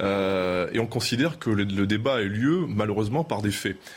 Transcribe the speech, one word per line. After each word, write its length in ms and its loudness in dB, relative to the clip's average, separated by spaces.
Euh, 720 2
et 40 0
on 80 2
considère 520 -2
que 100 -6
le, 160 2
le 220 2
débat 300 2
a 40 0
eu 80 0
lieu, 400 2
malheureusement, 560 0
par 160 -4
des 120 0
faits. 260 -4